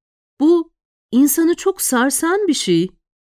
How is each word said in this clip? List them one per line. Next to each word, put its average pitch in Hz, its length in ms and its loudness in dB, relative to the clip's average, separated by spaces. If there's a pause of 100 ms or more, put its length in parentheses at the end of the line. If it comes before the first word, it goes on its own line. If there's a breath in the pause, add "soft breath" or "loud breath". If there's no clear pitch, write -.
(400)
"Bu 330 320 2 (400)
insanı 294 420 2
çok - 260 -4
sarsan 320 680 -2
bir 294 60 0
şey." 175 340 0 (420)